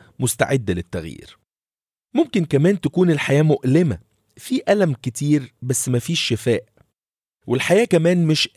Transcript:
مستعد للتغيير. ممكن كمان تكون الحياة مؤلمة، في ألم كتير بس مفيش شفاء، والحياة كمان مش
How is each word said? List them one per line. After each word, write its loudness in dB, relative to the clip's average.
مستعد -2
للتغيير. -10
ممكن 0
كمان 2
تكون 2
الحياة 2
مؤلمة، 2
في -6
ألم 2
كتير -2
بس -4
مفيش -2
شفاء، -2
والحياة 2
كمان 2
مش 0